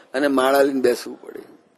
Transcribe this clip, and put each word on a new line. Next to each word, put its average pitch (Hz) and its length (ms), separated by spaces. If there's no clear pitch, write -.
અને 139 120
માળા 135 360
લઈને 139 180
બેસવું 123 400
પડે. - 200